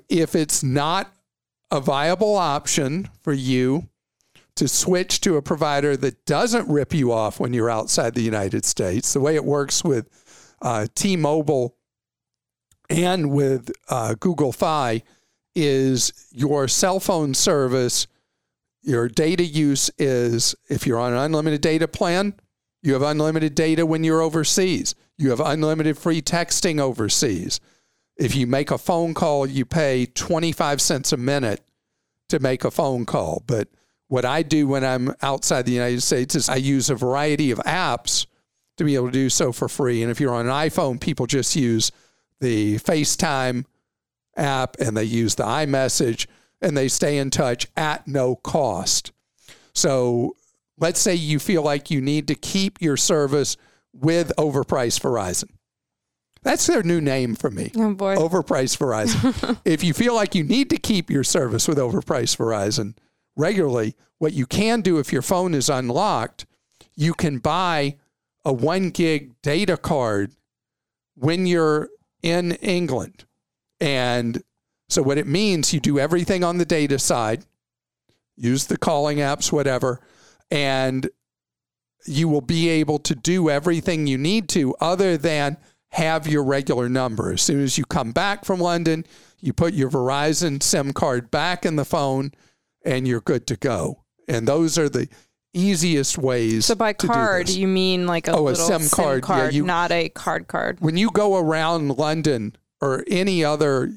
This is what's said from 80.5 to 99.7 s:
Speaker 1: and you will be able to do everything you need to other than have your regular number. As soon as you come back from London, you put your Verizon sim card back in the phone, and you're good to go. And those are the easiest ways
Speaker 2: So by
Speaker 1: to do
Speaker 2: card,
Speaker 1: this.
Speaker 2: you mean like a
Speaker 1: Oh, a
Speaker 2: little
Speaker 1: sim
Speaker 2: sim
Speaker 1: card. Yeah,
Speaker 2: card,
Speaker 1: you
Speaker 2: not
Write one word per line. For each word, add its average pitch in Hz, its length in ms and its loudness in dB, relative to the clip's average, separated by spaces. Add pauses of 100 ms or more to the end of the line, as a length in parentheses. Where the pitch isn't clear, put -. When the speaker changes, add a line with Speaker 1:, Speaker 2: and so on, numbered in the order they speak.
Speaker 1:
and 131 580 0 (960)
you 160 220 0
will 147 140 2
be 165 260 0
able 156 320 2
to - 160 -2
do 170 340 2
everything 156 580 0
you 131 100 2
need 175 320 0
to 143 320 2
other 180 340 2
than 151 420 0 (320)
have 160 380 0
your 151 160 2
regular 135 460 0
number. 123 420 -2
As 90 100 -2
soon 143 200 2
as 131 160 0
you 147 80 -2
come 117 280 -2
back 196 320 -2
from 185 140 0
London, 170 460 0 (340)
you 139 140 -2
put 165 200 0
your 135 160 0
Verizon 143 720 0
sim 139 280 0
card 127 380 0
back 170 360 -2
in 165 100 0
the 143 100 0
phone, 139 460 -2 (520)
and 131 240 -2
you're 117 140 0
good 127 260 -2
to 123 100 -4
go. 104 460 -4 (240)
And 113 200 -2
those 151 300 2
are 151 120 2
the 127 180 -2 (460)
easiest 175 640 0
ways 117 480 0
Speaker 2:
So 233 80 2
by 214 200 0
Speaker 1:
to - 140 -2
do 233 60 0
Speaker 2:
card, 202 340 0
Speaker 1:
this. 185 100 -2
Speaker 2:
you 190 100 0
mean 185 400 2
like 170 200 -2
a 175 40 0
Speaker 1:
Oh, 170 80 4
a 147 100 2
Speaker 2:
little 131 180 0
Speaker 1:
sim 160 140 0
Speaker 2:
sim 147 80 0
Speaker 1:
card. 139 340 2
Yeah, - 40 -8
Speaker 2:
card, 156 260 0
Speaker 1:
you 147 120 0
Speaker 2:
not 175 260 0